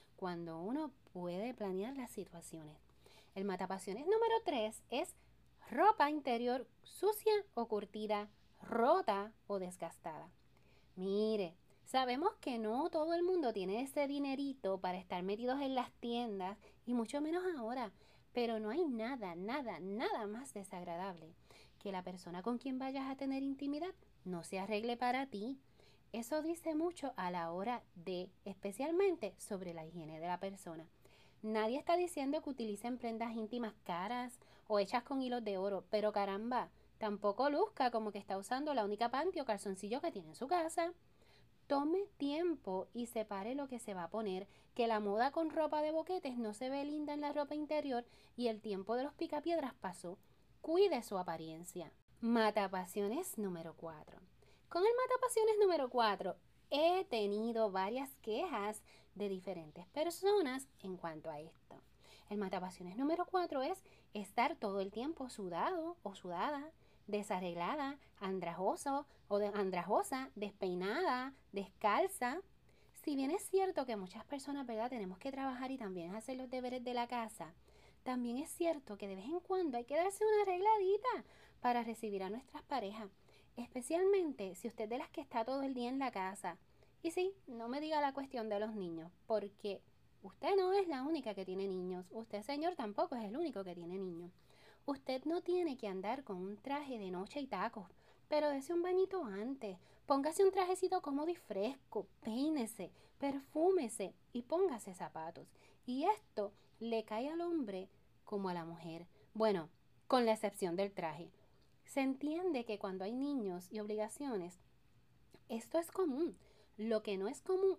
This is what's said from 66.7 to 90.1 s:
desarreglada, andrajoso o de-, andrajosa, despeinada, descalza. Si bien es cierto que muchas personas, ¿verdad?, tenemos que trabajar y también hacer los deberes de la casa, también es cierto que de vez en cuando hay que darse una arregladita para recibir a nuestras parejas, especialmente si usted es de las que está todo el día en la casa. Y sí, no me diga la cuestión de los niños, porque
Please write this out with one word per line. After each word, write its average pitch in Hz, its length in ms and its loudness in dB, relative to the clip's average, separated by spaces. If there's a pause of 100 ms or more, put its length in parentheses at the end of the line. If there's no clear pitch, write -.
desarreglada, 208 920 -2 (220)
andrajoso 190 880 0 (200)
o 202 120 4
de-, 208 80 4
andrajosa, 202 880 0
despeinada, 214 1000 0 (180)
descalza. 240 880 0 (640)
Si 294 120 0
bien 269 160 0
es 381 100 2
cierto 381 460 2
que 226 100 -2
muchas 196 280 -8
personas, 277 420 -4
¿verdad?, 233 240 -2
tenemos 190 260 -4
que 269 140 -4
trabajar 262 400 -4
y 269 80 -4
también 185 340 -6
hacer 254 240 -6
los 254 140 -8
deberes 254 320 -4
de 247 100 -2
la 240 140 0
casa, 220 480 -6 (480)
también 247 340 0
es 311 120 -4
cierto 311 480 -2
que 202 100 -8
de 190 80 -6
vez 190 100 -10
en 339 160 -2
cuando 349 360 0
hay 240 60 -2
que 277 120 -4
darse 392 300 2
una 427 180 8
arregladita 403 840 4 (300)
para 240 240 2
recibir 214 400 -4
a 185 80 -2
nuestras 262 320 -8
parejas, 214 460 -4 (480)
especialmente 285 1000 2
si - 120 -8
usted 214 180 -4
es 208 40 -6
de 240 80 0
las 311 120 -6
que 330 120 -6
está 240 240 -2
todo 269 160 0
el 269 140 -2
día 240 140 -2
en 269 100 -2
la 262 120 0
casa. 190 460 -4 (460)
Y 330 80 0
sí, 370 220 0 (120)
no 233 220 -8
me 269 120 -2
diga 311 220 2
la 277 120 2
cuestión 262 360 -4
de 202 100 0
los 220 140 -2
niños, 170 380 -6 (160)
porque 202 540 -2 (420)